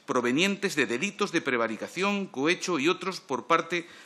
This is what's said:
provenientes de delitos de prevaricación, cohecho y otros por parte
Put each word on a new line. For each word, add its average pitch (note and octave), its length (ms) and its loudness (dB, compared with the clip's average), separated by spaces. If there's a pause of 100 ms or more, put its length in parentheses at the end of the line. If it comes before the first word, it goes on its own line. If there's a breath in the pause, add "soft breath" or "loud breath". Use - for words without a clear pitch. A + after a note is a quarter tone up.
provenientes D3 720 2
de C#3+ 80 4
delitos E3 480 -2
de E3 80 2
prevaricación, C3 840 -2
cohecho E3+ 520 -2
y C#3+ 120 2
otros F#3 320 -4
por A#2+ 240 -4
parte E3+ 420 2 (180 loud breath)